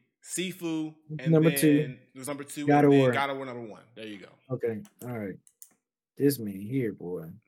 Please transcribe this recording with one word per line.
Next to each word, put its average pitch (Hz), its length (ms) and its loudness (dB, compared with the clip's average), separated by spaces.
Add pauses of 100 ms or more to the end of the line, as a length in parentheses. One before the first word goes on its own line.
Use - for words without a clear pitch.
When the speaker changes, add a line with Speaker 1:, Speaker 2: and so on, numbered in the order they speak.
(240)
Speaker 1:
Sifu 165 720 -6 (240)
and 165 140 2
Speaker 2:
Number 160 180 6
Speaker 1:
then - 80 -2
Speaker 2:
two. 139 380 4 (180)
Speaker 1:
it 131 40 -16
was 131 100 -12
number 143 160 -8
two 147 220 -8
Speaker 2:
God 147 120 6
Speaker 1:
and 147 80 6
Speaker 2:
of 139 40 8
Speaker 1:
then 139 100 8
Speaker 2:
War. 127 120 4
Speaker 1:
God 139 180 0
of 135 60 -6
War 135 100 -8
number 120 160 -10
one. 98 200 -16 (120)
There 110 120 -14
you 104 120 -14
go. 90 100 -20 (260)
Speaker 2:
Okay. 113 260 -4 (240)
All 123 140 -8
right. 95 160 -8 (840)
This 135 200 2
man 101 220 -8
here, 113 320 -4
boy. 85 360 -10 (200)